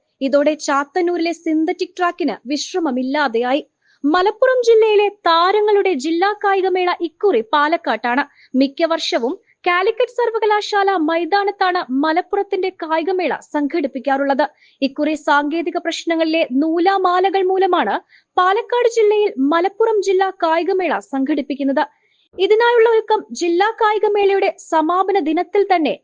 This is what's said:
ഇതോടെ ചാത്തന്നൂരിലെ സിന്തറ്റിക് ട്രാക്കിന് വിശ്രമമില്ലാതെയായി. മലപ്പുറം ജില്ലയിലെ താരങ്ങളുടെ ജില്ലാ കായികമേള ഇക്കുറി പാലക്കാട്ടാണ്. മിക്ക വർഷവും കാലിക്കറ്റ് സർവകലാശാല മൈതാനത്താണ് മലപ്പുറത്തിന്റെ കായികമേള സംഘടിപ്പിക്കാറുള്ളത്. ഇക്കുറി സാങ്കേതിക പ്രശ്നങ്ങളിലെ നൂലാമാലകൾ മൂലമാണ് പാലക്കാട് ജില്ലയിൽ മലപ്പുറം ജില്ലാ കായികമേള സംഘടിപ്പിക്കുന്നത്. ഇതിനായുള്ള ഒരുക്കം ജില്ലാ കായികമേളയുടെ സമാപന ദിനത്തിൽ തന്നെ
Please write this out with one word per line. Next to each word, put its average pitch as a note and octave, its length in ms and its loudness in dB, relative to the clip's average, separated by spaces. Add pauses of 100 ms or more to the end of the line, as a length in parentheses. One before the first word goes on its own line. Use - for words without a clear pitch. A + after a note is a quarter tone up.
(260)
ഇതോടെ C#4+ 280 2 (120)
ചാത്തന്നൂരിലെ E4+ 680 -2 (100)
സിന്തറ്റിക് E4 540 -2
ട്രാക്കിന് F4 380 -2 (160)
വിശ്രമമില്ലാതെയായി. C4+ 1080 -2 (520)
മലപ്പുറം G#4+ 540 2
ജില്ലയിലെ G#4+ 400 4 (200)
താരങ്ങളുടെ G4 680 2 (100)
ജില്ലാ E4+ 280 0 (120)
കായികമേള F#4 460 0 (180)
ഇക്കുറി D4+ 340 0 (120)
പാലക്കാട്ടാണ്. C#4+ 680 0 (380)
മിക്ക C#4 320 0
വർഷവും D#4+ 420 -2 (320)
കാലിക്കറ്റ് G4 520 0
സർവകലാശാല G#4 720 0 (180)
മൈതാനത്താണ് F4+ 720 -2 (240)
മലപ്പുറത്തിന്റെ F#4 680 -2 (100)
കായികമേള E4 520 -2 (200)
സംഘടിപ്പിക്കാറുള്ളത്. C#4 920 -2 (420)
ഇക്കുറി D4+ 280 -2 (120)
സാങ്കേതിക D4+ 580 0
പ്രശ്നങ്ങളിലെ D#4+ 580 -2 (200)
നൂലാമാലകൾ F#4 880 0
മൂലമാണ് F4+ 440 0 (440)
പാലക്കാട് A#4 580 2
ജില്ലയിൽ G#4 340 2 (220)
മലപ്പുറം G4 560 0
ജില്ലാ F#4+ 200 2 (160)
കായികമേള E4 540 0 (140)
സംഘടിപ്പിക്കുന്നത്. C#4 720 -2 (640)
ഇതിനായുള്ള A#4 480 4
ഒരുക്കം G#4+ 280 0 (180)
ജില്ലാ F4 300 0 (100)
കായികമേളയുടെ G4+ 680 0 (220)
സമാപന F4+ 440 0 (140)
ദിനത്തിൽ F4 400 0
തന്നെ D#4 340 0